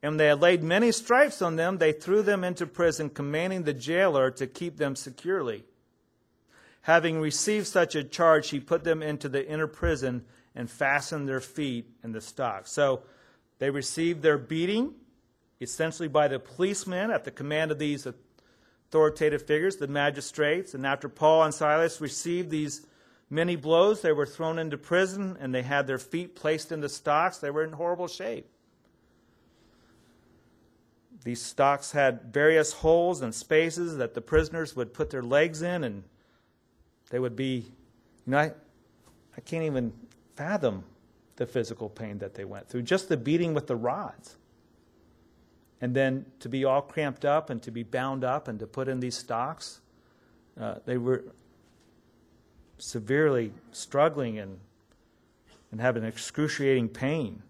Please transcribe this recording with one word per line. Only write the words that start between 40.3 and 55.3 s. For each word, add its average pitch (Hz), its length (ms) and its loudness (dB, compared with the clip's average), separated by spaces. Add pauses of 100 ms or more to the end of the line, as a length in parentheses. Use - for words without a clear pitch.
fathom 143 480 -2 (520)
the 123 100 -4
physical 113 420 -4
pain 104 300 -10
that 98 160 -10
they 98 100 -10
went 98 240 -14
through, 123 140 -4
just 185 260 0
the 156 80 2
beating 156 380 0
with 143 120 -2
the 131 80 -2
rods. 123 600 -6 (1400)
And 123 140 -4
then 135 320 0 (140)
to 131 80 -14
be 131 160 -4
all 135 160 4
cramped 143 440 -6
up 151 260 0
and 117 120 -6
to - 80 -12
be 117 120 -8
bound 131 400 -4
up 135 240 -2
and 110 140 -10
to 110 60 -10
put 131 200 -6
in 131 140 -4
these 123 160 -6
stocks, 123 640 -8 (800)
uh, 110 240 -8
they 123 120 -4
were 127 280 -2 (1500)
severely 123 760 0 (200)
struggling 139 680 0
and, 95 200 -12 (1120)